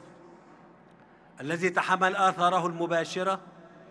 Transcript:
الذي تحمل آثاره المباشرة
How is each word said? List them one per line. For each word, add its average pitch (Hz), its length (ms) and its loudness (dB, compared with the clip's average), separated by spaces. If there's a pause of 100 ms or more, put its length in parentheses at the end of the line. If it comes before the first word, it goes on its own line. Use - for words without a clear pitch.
(1400)
الذي 170 280 -2
تحمل 185 460 0
آثاره 180 520 2
المباشرة 170 720 -2 (520)